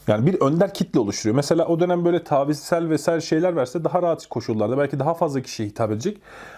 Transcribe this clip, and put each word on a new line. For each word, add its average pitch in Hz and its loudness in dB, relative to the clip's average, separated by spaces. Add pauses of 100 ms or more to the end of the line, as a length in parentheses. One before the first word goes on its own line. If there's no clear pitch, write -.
Yani 107 2
bir 190 2
önder 170 2
kitle - 0
oluşturuyor. 107 0
Mesela 160 2
o 165 2
dönem 175 2
böyle 170 2
tavizsel 151 0
vesaire 156 0
şeyler 165 0
verse 156 -2
daha 160 0
rahat 170 -2
koşullarda 113 -2
belki 143 0
daha 151 0
fazla 147 -2
kişiye 107 -8
hitap 107 -4
edecek. 120 -4 (360)